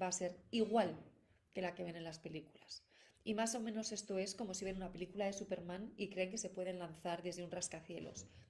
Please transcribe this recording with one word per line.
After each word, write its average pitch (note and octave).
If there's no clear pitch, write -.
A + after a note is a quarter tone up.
va F#3
a F3+
ser F3+
igual G#3
que F#3+
la F3
que F3+
ven E3+
en E3+
las D#3+
películas. -
Y G#3+
más A3+
o A#3
menos A3
esto G3+
es F#3+
como G3+
si F#3+
ven F#3+
una F3+
película F#3
de G3
Superman F#3
y G3
creen F#3
que A3+
se F#3
pueden F#3
lanzar E3+
desde F3
un F3
rascacielos E3